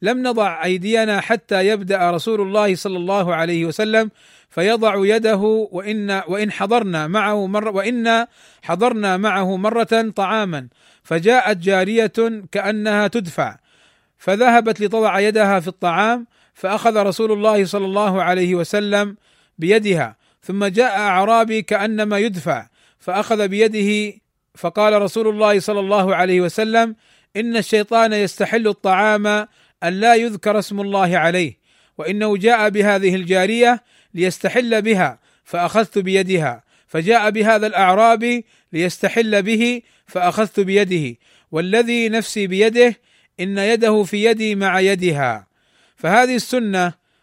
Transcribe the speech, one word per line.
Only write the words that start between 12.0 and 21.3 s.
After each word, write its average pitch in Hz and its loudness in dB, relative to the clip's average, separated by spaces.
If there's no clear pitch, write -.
كأنها 208 0
تدفع، 165 -4
فذهبت 226 2
لتضع 196 0
يدها 202 2
في 160 -6
الطعام، 208 -2
فأخذ 214 -2
رسول 214 0
الله 208 2
صلى 196 -4
الله 190 0
عليه 180 0
وسلم 202 -2
بيدها، 175 0
ثم 202 -4
جاء 202 0
أعرابي 214 2